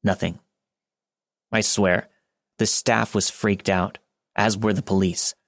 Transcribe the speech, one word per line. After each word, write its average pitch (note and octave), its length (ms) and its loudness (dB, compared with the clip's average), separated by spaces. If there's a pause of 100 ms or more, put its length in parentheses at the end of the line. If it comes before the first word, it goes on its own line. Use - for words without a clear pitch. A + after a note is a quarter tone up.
Nothing. F#2 360 -2 (1120)
I A2 100 0
swear, F#2 480 2 (480)
the A2 80 2
staff A2+ 480 0
was G2+ 160 0
freaked - 400 -2
out, F#2 300 0 (360)
as G#2 220 2
were G#2+ 160 0
the F#2+ 80 -2
police. F#2+ 540 0 (120)